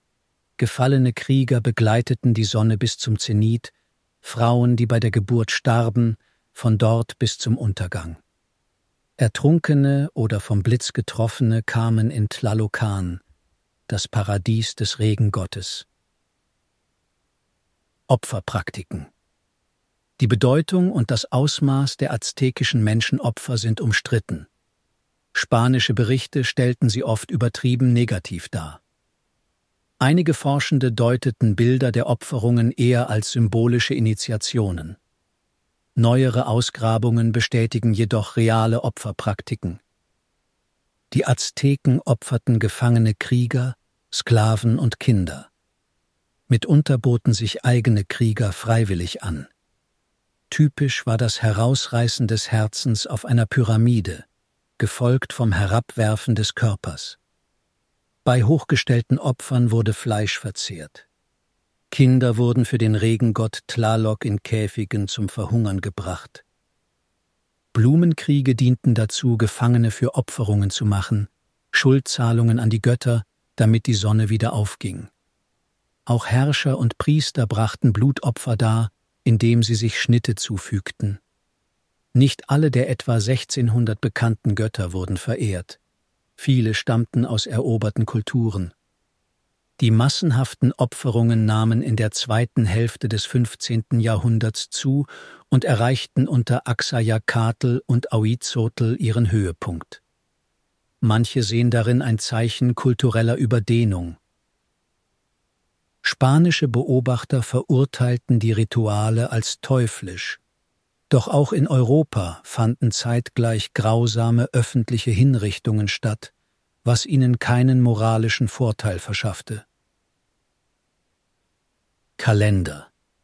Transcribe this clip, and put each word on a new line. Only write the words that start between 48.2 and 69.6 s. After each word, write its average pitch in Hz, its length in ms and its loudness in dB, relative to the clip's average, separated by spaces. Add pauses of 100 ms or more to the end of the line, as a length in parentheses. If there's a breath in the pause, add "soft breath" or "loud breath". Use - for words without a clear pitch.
freiwillig 98 680 -2
an. 78 260 -8 (1040)
Typisch - 560 0
war 113 100 2
das 113 240 0
Herausreißen 117 840 0
des 110 260 -2
Herzens 110 540 0
auf - 180 -8
einer 117 220 2
Pyramide, 110 800 0 (500)
gefolgt 123 560 0
vom 113 200 0
Herabwerfen 107 800 0
des 104 200 -2
Körpers. - 640 -4 (1080)
Bei 123 200 4
hochgestellten 123 760 2
Opfern 123 520 0
wurde 110 240 2
Fleisch 107 440 -4
verzehrt. - 720 -12 (840)
Kinder 127 440 4
wurden 120 280 2
für 120 140 -2
den 110 180 2
Regengott 113 720 0
Tlaloc 110 560 0
in 104 180 -4
Käfigen 107 640 -4
zum 101 220 -4
Verhungern 101 520 -2
gebracht. 92 640 -10 (1300)
Blumenkriege 143 840 2
dienten 123 380 2
dazu, 117 440 0
Gefangene 117 540 2